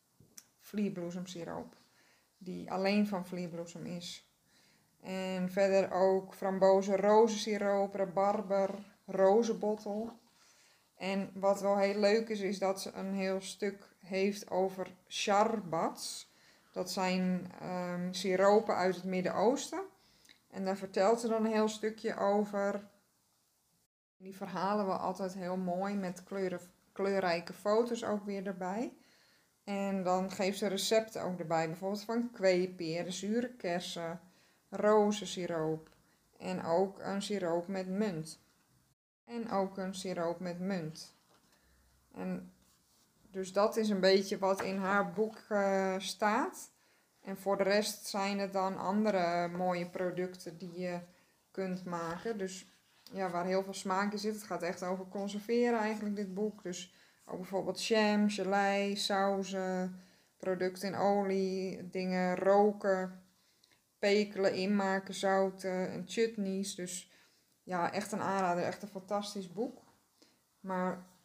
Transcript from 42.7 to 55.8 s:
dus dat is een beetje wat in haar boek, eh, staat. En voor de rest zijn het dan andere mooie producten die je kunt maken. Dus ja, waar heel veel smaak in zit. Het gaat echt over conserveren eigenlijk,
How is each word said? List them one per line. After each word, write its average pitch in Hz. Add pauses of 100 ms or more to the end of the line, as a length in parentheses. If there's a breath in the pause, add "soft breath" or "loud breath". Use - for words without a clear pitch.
dus 190
dat 208
is 220
een 202
beetje 190
wat 190
in 190
haar 190
boek, 214 (100)
eh, 196
staat. 220 (520 soft breath)
En 196
voor 190
de 196
rest 208
zijn 202
het 196
dan 190
andere 180
mooie 175
producten 180
die 175
je 175 (500 soft breath)
kunt 185
maken. 175
Dus 190 (460 soft breath)
ja, 190
waar 175
heel 190
veel 196
smaak 196
in 214
zit. 214
Het 208
gaat 175
echt 180
over 185
conserveren 226
eigenlijk, 214